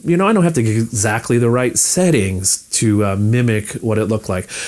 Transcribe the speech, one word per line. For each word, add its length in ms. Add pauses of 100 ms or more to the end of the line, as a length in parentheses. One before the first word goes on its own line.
you 120
know, 120
I 60
don't 100
have 100
to 100
get 120
exactly 640
the 100
right 260
settings 960
to, 340
uh, 100
mimic 600
what 220
it 80
looked 240
like. 180 (200)